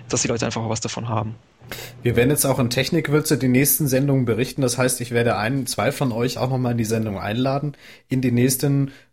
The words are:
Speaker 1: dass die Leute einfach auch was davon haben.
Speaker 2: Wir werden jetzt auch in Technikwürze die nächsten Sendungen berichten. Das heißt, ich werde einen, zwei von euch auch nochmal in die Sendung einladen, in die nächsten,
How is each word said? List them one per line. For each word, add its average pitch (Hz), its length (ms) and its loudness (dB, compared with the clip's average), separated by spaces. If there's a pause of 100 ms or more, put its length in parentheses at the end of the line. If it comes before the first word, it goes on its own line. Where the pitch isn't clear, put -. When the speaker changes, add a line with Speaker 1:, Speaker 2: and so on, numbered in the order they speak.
Speaker 1:
dass 127 120 0
die - 60 -2
Leute 120 180 0
einfach 117 160 -2
auch 113 80 -4
was 113 120 -4
davon 117 280 -6
haben. 110 260 -2 (640)
Speaker 2:
Wir 120 140 0
werden 123 160 4
jetzt 143 140 0
auch 135 140 2
in 120 100 2
Technikwürze 147 680 0
die 127 100 0
nächsten 135 400 2
Sendungen 131 380 2
berichten. 117 360 -2
Das 127 160 0
heißt, 127 220 0
ich 120 120 -8
werde 117 260 2
einen, 120 280 -2
zwei 113 260 -2
von 131 200 -2
euch 120 260 -2
auch 127 120 -2
nochmal 127 240 0
in 117 40 -2
die 113 80 0
Sendung 110 320 -2
einladen, 131 600 -2 (320)
in 131 100 0
die 123 120 2
nächsten, 139 600 2 (220)